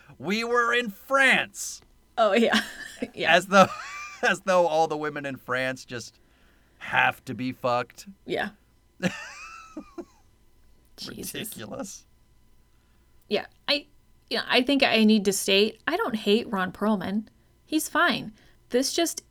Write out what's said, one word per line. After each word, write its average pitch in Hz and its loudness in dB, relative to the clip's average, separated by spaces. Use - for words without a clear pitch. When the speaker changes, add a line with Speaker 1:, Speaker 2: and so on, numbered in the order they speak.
Speaker 1:
"We 202 -2
were 233 2
in 240 -2
France." 240 0
Speaker 2:
Oh, 214 4
yeah. 220 4
<laughs> - -12
Yeah. 165 2
Speaker 1:
As 196 4
though, 190 8
<laughs> - -10
as 202 0
though 185 4
all 160 2
the 156 -2
women 147 -6
in 135 -8
France 131 -4
just - -12
have 127 0
to 127 -10
be 127 -6
fucked. 120 -4
Speaker 2:
Yeah. 202 -4
Speaker 1:
<laughs> 180 -2
Speaker 2:
Jesus. - -12
Speaker 1:
Ridiculous. - -12
Speaker 2:
Yeah. - -2
I, 294 -2
you 220 -4
know, 208 -4
I 254 4
think 269 2
I 220 4
need 214 6
to 202 2
state, 196 2
I 311 0
don't 392 -2
hate 214 0
Ron 185 -4
Perlman. 208 -2
He's 311 -4
fine. 311 0
This 262 0
just - -2